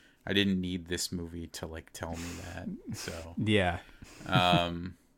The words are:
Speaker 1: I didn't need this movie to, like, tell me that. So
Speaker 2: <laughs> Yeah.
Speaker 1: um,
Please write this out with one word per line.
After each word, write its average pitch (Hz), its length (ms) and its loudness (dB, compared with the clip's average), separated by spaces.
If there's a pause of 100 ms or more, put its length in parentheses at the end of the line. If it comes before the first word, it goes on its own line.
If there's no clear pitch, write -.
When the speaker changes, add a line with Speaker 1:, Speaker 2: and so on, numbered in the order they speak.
(260)
Speaker 1:
I - 80 -2
didn't 98 260 4
need 90 280 -4
this 87 240 -2
movie 85 360 -6
to, - 200 -10
like, 80 260 -10
tell 82 200 -6
me 85 160 -8 (140)
that. 87 240 -10 (300)
So 82 380 -10
Speaker 2:
<laughs> - 20 -14
Yeah. 101 400 4 (480)
Speaker 1:
um, 87 680 4 (220)